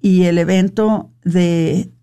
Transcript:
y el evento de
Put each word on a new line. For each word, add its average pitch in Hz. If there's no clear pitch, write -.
y 185
el 170
evento 190
de 170